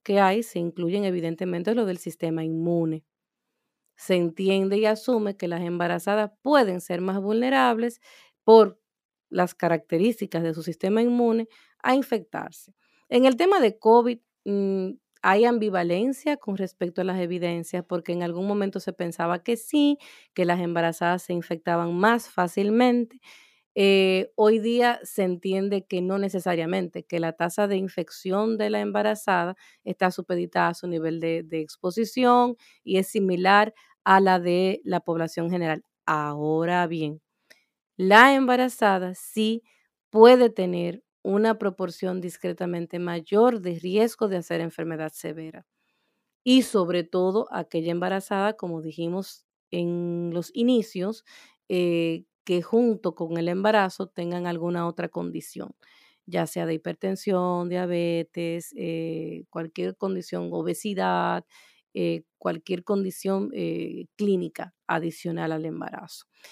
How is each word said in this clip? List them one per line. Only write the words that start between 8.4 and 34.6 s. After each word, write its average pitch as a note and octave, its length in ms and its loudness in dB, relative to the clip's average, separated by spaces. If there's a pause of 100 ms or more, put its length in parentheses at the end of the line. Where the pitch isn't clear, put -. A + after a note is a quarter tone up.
por A3 360 8 (480)
las F3+ 260 -2
características E3+ 880 0
de E3 120 -2
su E3 80 -10
sistema F#3+ 400 -2
inmune A#3 460 2 (340)
a B3+ 120 2
infectarse. - 800 -4 (340)
En B3 180 6
el C4 100 4
tema F#4 240 4
de A3 180 2
covid, A#3 420 4 (240)
mm, G3 460 -2 (320)
hay G3+ 220 4
ambivalencia G#3+ 920 0
con G3+ 180 -8
respecto F3+ 460 -6
a - 20 -2
las F#3 160 -2
evidencias, F3 640 -4
porque F3 260 -6
en F3 100 -2
algún F3 240 -4
momento G3+ 340 -2
se - 140 -8
pensaba E3+ 480 -4
que A#3 160 -2
sí, C#4+ 400 2 (360)
que F3+ 120 0
las F3 140 2
embarazadas E3+ 600 0
se F3+ 120 -6
infectaban E3+ 600 -2
más A3+ 360 2
fácilmente. A3+ 920 0 (560)
Eh, F#3+ 600 4
hoy A3 220 6
día A#3+ 460 2
se - 180 -4
entiende F#3+ 640 -2
que F#3 160 -4
no F#3+ 160 -2
necesariamente, F3+ 840 -4
que E3+ 160 -6
la E3 140 -2
tasa G3+ 340 -2
de G3 80 0
infección F#3+ 800 -4
de G#3+ 120 -2
la G#3 100 -2
embarazada G#3 760 -2 (300)
está F#3 260 0
supeditada F3 600 -2
a E3+ 40 -4
su - 140 -12
nivel E3 320 -4
de, E3 240 -2
de D#3+ 160 -6
exposición A#3+ 960 0 (260)
y F#3+ 160 0
es F#3+ 100 0
similar G3 640 2 (320)
a F#3+ 160 8
la F#3 200 4
de F3+ 440 2